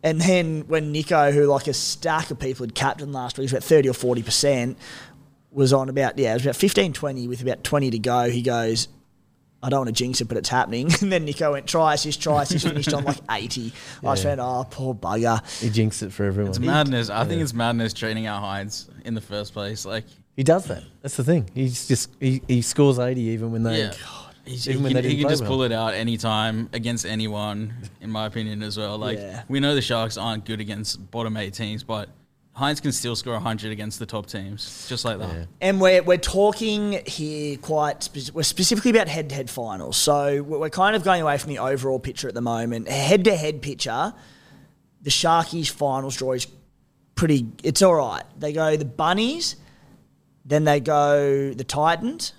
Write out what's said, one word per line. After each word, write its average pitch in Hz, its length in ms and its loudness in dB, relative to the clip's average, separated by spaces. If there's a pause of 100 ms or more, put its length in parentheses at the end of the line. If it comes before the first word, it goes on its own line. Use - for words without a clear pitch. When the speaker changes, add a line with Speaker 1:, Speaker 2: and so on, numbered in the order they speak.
Speaker 1:
And 160 200 2
then 165 480 4
when 151 240 0
Nico, 151 400 4
who, 147 140 6
like, 139 200 2
a 139 60 -2
stack - 580 -2
of 143 80 -8
people 131 260 -4
had 113 80 -8
captained 143 380 -2
last 127 260 -8
week, 135 60 -4
it - 40 -2
was 127 40 -2
about 131 140 -2
thirty 143 240 8
or 123 40 0
forty 120 300 0
percent, 131 540 2 (760)
was 139 220 6
on 135 160 4
about, 131 280 0
yeah, 123 140 2
it 110 40 2
was 123 80 0
about 135 120 0
fifteen, 196 380 4
twenty, 131 340 -6
with 123 140 -8
about 127 240 -4
twenty 143 240 2
to 113 100 -2
go. 120 300 2
He 120 140 -2
goes, 117 440 0 (760)
"I 131 80 -6
don't 135 120 4
wanna 120 100 -2
jinx 127 300 -2
it, 113 80 -4
but 117 80 -2
it's - 100 -4
happening." 127 480 0
<laughs> - 60 0
And 196 100 0
then 165 140 0
Nico 147 260 -2
went, 139 160 -4
"Try 156 280 2
assist, 147 260 -4
try 147 220 2
assist," 170 220 0
finished 147 280 0
on, 143 100 -2
like, 135 200 -2
Speaker 2:
<laughs> - 80 -16
Speaker 1:
eighty. 113 420 -4 (320)
I 135 80 2
just 95 100 0
Speaker 2:
Yeah. 143 60 2
Speaker 1:
went, 139 100 -2
"Oh, 123 320 -2
poor 131 240 -4
bugger." 110 480 0 (180)
Speaker 2:
He 113 80 2
jinxed 107 320 2
it 98 120 -8
for 101 100 -2
everyone. 98 280 0
Speaker 3:
It's 95 80 -2
madness. 131 500 2
I 110 160 0
think 165 140 -2
Speaker 2:
Yeah. 165 40 0
Speaker 3:
it's 123 100 -4
madness 117 400 0
trading 110 320 -4
out 104 160 -4
Hynes 101 460 -6 (160)
in 117 120 -6
the 110 60 -4
first 104 300 -8
place. 104 340 -8
Like, 110 200 -6 (320)
Speaker 2:
He 135 60 0
does 170 240 4
that. 95 160 -8 (180)
That's - 160 -8
the 131 80 0
thing. 147 280 2
He's 127 360 -2
just, 127 200 2 (120)
he, 131 260 0
he 123 140 4
scores 139 380 4
eighty 123 240 0 (120)
even 113 160 -4
when 113 120 0
they 113 160 2
Speaker 3:
Yeah. 107 140 -2 (520)
He's, 127 240 -8
Speaker 2:
even 135 100 0
Speaker 3:
he 139 60 2
Speaker 2:
when 127 80 2
Speaker 3:
can, 127 100 4
Speaker 2:
they 127 60 0
Speaker 3:
he 147 60 2
Speaker 2:
didn't 143 40 -2
Speaker 3:
can 147 80 2
Speaker 2:
play 147 60 4
Speaker 3:
just 131 100 0
Speaker 2:
well. 104 80 -2
Speaker 3:
pull 131 120 2
it 117 100 2
out 113 200 0
anytime 110 800 0
against 120 340 -4
anyone, 107 680 -4 (280)
in 101 80 -12
my 110 160 -4
opinion 107 380 -6
as 104 140 -8
well. 107 200 -6
Like, 104 220 -4
Speaker 1:
Yeah. 101 300 -12
Speaker 3:
we 135 100 -2
know 143 160 2
the 131 60 2
Sharks 113 360 -2
aren't 107 280 -6
good 110 160 -6
against 104 500 -8
bottom 113 260 -4
eight 98 160 -6
teams, 107 300 -6
but 107 240 -6 (500)
Hynes 143 240 -2
can 143 120 0
still 120 240 -4
score 120 180 -4
a 107 40 -4
hundred 107 340 -4
against 107 260 -10
the 113 80 -8
top 104 200 -6
teams, 101 600 -10
just 123 180 -6
like 107 140 -2
that. 104 100 -6
Speaker 2:
Yeah. 82 160 -6 (160)
Speaker 1:
And 190 200 2
we're, 185 220 8
we're 180 140 6
talking 208 880 2
here 151 520 -6
quite 151 460 0
spe-, 135 300 -10
we're 160 100 -2
specifically 214 480 2
about 214 180 6
head-to-head 139 400 -6
finals. 95 480 -6
So 143 440 4
we're, 147 180 -6
we're 156 100 -2
kind 196 260 2
of 185 80 0
going 180 180 4
away 147 160 2
from 160 120 -6
the 135 100 -6
overall 131 400 0
picture 131 300 -8
at 104 40 -10
the 117 80 -4
moment. 117 460 -2
Head-to-head 151 760 4
picture, 143 520 -4 (880)
the 147 100 -6
Sharkies 165 580 2
finals 135 460 -2
draw 131 160 -2
is 123 160 -2 (680)
pretty, 147 300 4 (160)
it's - 200 2
all 185 140 8
right. 117 280 0 (160)
They 151 140 -4
go 156 240 2
the 147 80 -2
Bunnies, 208 720 0 (840)
then 151 200 2
they 147 160 4
go 143 760 4
the 127 100 -8
Titans 170 760 -2